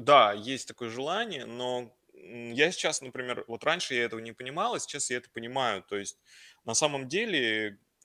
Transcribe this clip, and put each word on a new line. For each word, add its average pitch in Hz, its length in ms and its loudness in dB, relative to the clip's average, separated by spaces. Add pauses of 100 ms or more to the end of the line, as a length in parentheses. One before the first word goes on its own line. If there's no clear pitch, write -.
да, 120 280 10
есть 117 360 -6
такое 117 220 -8
желание, 156 540 -6
но, 123 520 -6 (180)
м, 117 380 -14
я 147 180 4
сейчас, 165 320 -2
например, 127 460 -8
вот 117 160 -10
раньше 160 300 0
я 120 100 2
этого 113 160 -4
не 113 120 -12
понимал, 156 420 -4
а 170 60 -4
сейчас - 300 -6
я 123 60 0
это 123 140 -8
понимаю. 117 520 -2
То - 140 -6
есть 101 220 -8 (460)
на 113 100 -4
самом 139 340 0
деле 123 680 0 (260)